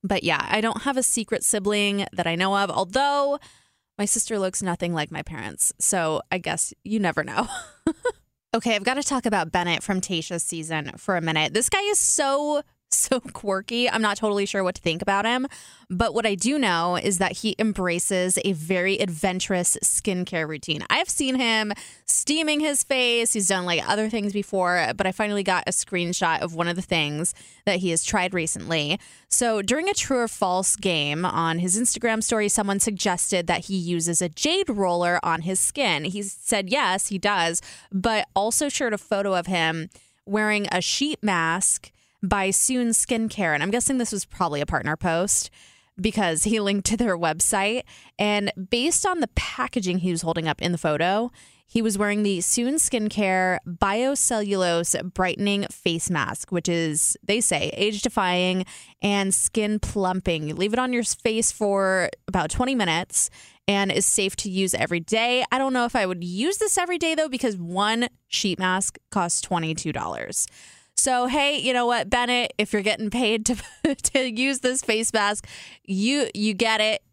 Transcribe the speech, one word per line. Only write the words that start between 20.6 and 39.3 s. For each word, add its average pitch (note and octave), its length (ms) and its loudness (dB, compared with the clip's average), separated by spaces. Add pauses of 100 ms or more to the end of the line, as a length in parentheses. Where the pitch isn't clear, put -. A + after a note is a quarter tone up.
I've D4+ 200 2
seen C4 260 -2
him A3 380 2 (340)
steaming D4+ 520 2
his D4 240 0
face. A#3+ 500 2
He's G3 160 0
done, F#3 160 2
like, E3+ 220 0
other G#3+ 220 0
things G#3 240 -2
before, F3+ 640 0
but G3 100 0
I F#3+ 60 2
finally G#3 320 -2
got F3+ 240 0
a - 40 -2
screenshot F3 680 0
of E3 160 -4
one E3+ 120 0
of F3 80 -2
the F#3 60 -4
things D#3 540 -2 (300)
that F#3 140 2
he F3+ 120 0
has E3 120 0
tried F#3 300 0
recently. D#3+ 680 -2 (300)
So A3+ 320 2
during D4 280 0
a G4+ 40 0
true - 240 0
or A#3 100 2
false F#3 480 0
game D#3 480 0
on E3 360 0
his F3+ 200 0
Instagram A3+ 440 0
story, G#3+ 260 0
someone G3 300 0
suggested F#3 640 0
that F3 200 0
he G3 100 -4
uses E3+ 480 0
a E3+ 60 -2
jade F4 400 0
roller F3 520 2
on E3 200 0
his F#3 180 -2
skin. E3+ 460 0
He G3+ 180 -4
said, G3 480 -2
yes, G#3 380 0
he F#3+ 100 -4
does, F3 420 2 (300)
but G#3 440 0
also A3+ 340 0
shared A#3+ 240 -2
a G3+ 40 -2
photo G3 380 0